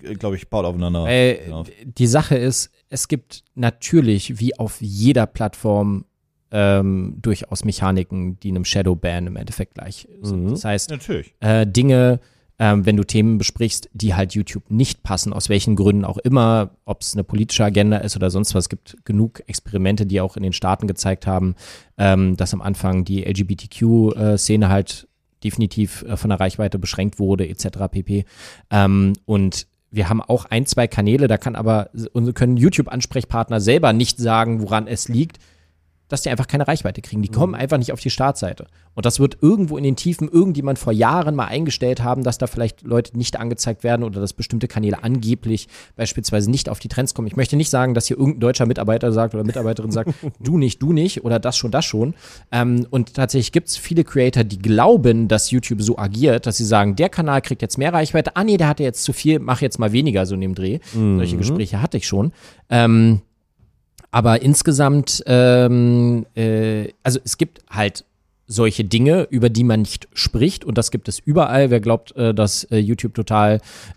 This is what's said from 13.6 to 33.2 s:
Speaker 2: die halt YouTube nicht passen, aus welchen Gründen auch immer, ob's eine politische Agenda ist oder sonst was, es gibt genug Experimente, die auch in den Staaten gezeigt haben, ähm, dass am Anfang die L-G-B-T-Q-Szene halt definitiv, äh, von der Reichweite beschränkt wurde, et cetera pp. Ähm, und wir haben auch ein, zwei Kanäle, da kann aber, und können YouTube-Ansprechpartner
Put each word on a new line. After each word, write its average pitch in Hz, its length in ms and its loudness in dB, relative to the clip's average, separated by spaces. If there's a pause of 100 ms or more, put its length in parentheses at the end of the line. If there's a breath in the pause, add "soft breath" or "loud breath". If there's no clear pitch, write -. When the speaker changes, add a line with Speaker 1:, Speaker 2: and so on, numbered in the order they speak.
Speaker 2:
die 104 200 0
halt 95 220 -2
YouTube - 340 -6
nicht 117 320 0
passen, 98 320 -4
aus 98 160 -4
welchen 104 260 2
Gründen 101 300 2
auch - 140 -6
immer, 113 500 2 (160)
ob's - 300 -8
eine 101 80 -2
politische 107 420 -2
Agenda 104 320 4
ist - 180 -6
oder 92 140 0
sonst 95 240 -2
was, 90 120 0
es - 40 -8
gibt - 340 -14
genug 110 440 -2
Experimente, 101 580 -2
die 95 160 0
auch 92 160 -4
in 101 60 -8
den 92 100 -2
Staaten 92 320 -2
gezeigt 95 400 -4
haben, 92 300 0 (420 loud breath)
ähm, 95 400 4
dass 92 160 -4
am 101 80 -4
Anfang 95 420 -2
die 95 220 -4
L-G-B-T-Q-Szene 107 1400 2
halt - 380 -2 (360)
definitiv, 107 600 -4
äh, - 140 -6
von 107 120 -4
der 95 100 0
Reichweite 95 400 -2
beschränkt 95 400 -4
wurde, 95 300 0
et - 100 -12
cetera 95 280 -6
pp. 101 380 -4 (440 loud breath)
Ähm, 98 440 4 (120)
und 98 420 -2 (240)
wir 104 180 -2
haben 110 120 0
auch - 240 -2
ein, 120 200 -2
zwei 120 220 0
Kanäle, 123 400 2
da 110 100 2
kann 120 180 -6
aber, 110 340 0 (240)
und 120 200 0
können 123 240 2
YouTube-Ansprechpartner 117 1000 0